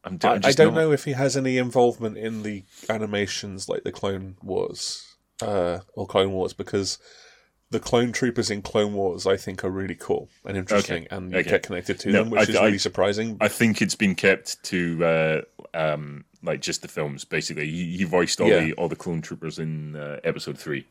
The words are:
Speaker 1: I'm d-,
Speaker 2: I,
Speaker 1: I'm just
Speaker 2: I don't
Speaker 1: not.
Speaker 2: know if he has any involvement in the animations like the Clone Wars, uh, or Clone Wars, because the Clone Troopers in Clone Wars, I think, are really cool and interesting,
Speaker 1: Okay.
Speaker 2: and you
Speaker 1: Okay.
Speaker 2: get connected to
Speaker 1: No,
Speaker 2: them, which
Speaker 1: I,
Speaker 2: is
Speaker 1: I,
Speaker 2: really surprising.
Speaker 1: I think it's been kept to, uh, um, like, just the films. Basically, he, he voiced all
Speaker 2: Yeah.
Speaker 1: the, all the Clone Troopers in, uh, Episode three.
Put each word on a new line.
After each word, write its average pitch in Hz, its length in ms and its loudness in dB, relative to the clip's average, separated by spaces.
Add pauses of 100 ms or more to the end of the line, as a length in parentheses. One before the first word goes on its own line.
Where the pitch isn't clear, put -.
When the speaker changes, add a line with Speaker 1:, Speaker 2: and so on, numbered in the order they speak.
Speaker 1:
I'm 185 140 -8
d-, - 100 2
Speaker 2:
I, 240 80 6
Speaker 1:
I'm 202 60 0
just 139 180 4
Speaker 2:
I 156 40 12
don't 156 120 8
Speaker 1:
not. 160 60 4
Speaker 2:
know 156 100 4
if 139 140 2
he 147 80 -2
has 135 240 2
any 131 200 0
involvement 120 600 2
in 110 260 -6
the 104 200 -8 (260)
animations 101 800 -4
like - 140 -4
the 95 80 -4
Clone 95 520 -6
Wars, - 720 -6 (260)
uh, 92 380 -2 (160)
or 104 100 -6
Clone 98 280 2
Wars, 92 200 -2
because 98 460 -4 (720)
the 113 80 -2
Clone 120 320 2
Troopers 117 400 0
in 101 100 -4
Clone 104 320 0
Wars, 95 320 -2
I 95 120 4
think, 95 260 -8
are 95 80 -2
really 95 240 -4
cool - 340 -4 (160)
and 98 120 -6
interesting, 92 480 0
Speaker 1:
Okay. 98 100 -12
Speaker 2:
and 92 160 -8
you 92 80 0
Speaker 1:
Okay. 82 120 -2
Speaker 2:
get 98 120 4
connected 90 380 -4
to 101 100 0
Speaker 1:
No, 104 120 6
Speaker 2:
them, 113 60 -2
which 107 200 4
Speaker 1:
I, - 20 0
Speaker 2:
is 101 60 0
Speaker 1:
I, 101 80 6
Speaker 2:
really 104 120 4
surprising. 104 640 0
Speaker 1:
I 107 60 2
think 110 340 2
it's 98 140 0
been 98 200 2
kept - 500 2
to, 85 400 0
uh, 80 360 4 (320)
um, 76 520 -2 (180)
like, 76 180 -2
just - 200 -4
the - 80 -14
films. 73 360 -6
Basically, 78 440 -4
he, 85 280 -4
he 95 60 0
voiced 87 380 2
all 85 80 4
Speaker 2:
Yeah. 85 160 6
Speaker 1:
the, 80 80 -2
all 87 160 -2
the 78 80 -4
Clone 82 240 -4
Troopers - 380 -10
in, 78 360 -6
uh, 73 300 -10
Episode 78 320 -4
three. 71 340 -6